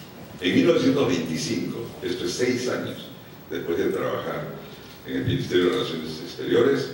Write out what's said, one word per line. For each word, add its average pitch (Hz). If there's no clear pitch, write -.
En 90
mil 170
novecientos -
veinticinco, -
esto -
es -
seis 123
años -
después -
de -
trabajar -
en -
el 67
Ministerio -
de 87
Relaciones 80
Exteriores, -